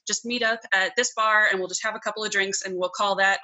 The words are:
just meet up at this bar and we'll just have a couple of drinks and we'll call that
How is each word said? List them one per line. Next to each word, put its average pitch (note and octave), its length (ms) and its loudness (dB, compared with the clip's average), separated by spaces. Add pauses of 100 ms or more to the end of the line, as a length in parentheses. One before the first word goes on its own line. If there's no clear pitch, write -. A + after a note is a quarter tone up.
just G#3+ 180 -4
meet A#3+ 180 -2
up A3+ 160 0 (140)
at F#3+ 240 2
this B3 180 0
bar G#3+ 340 4
and G3 100 0
we'll F3+ 100 -4
just F#3 140 -4
have G#3+ 120 -2
a - 40 -10
couple G#3+ 260 -6
of G#3 60 -4
drinks G3 320 -2
and F#3+ 120 -6
we'll F3+ 140 -2
call G3+ 260 0
that F#3+ 280 4